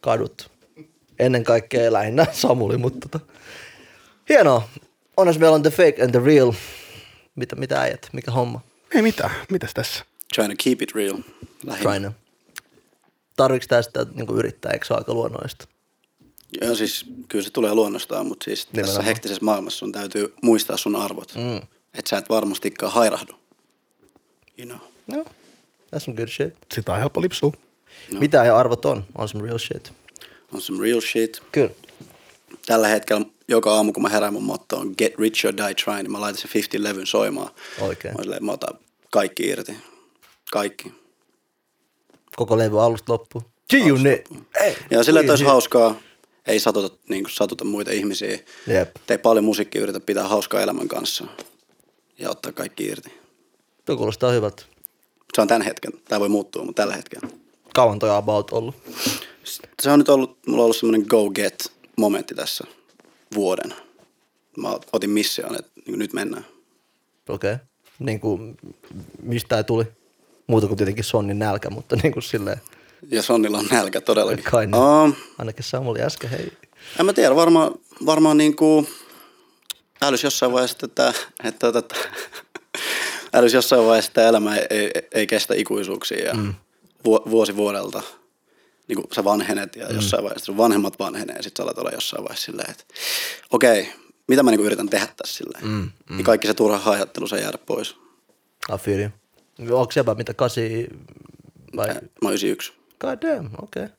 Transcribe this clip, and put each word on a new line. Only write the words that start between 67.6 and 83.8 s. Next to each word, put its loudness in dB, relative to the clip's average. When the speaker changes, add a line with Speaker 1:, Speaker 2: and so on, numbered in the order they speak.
Speaker 1:
Niinku, -4
mistä -6
tää 2
tuli? 0
Muuta 4
kuin -2
tietenkin -2
Sonnin -2
nälkä, -2
mutta -4
niinku 0
silleen. -6
Speaker 3:
Ja 0
Sonnilla 2
on -4
nälkä 0
todellakin. 2
Speaker 1:
Kai 2
niin. 0
Speaker 3:
Um, 8
Speaker 1:
Ainakin -8
Samuli -4
äsken, -4
hei. -8
Speaker 3:
En 4
mä 2
tiedä, 6
varmaan, 6
varmaan 6
niinku 6
älys 2
jossain 0
vaiheessa, 0
että, 0
että, -2
että, -10
<laughs> -8
älys 6
jossain 4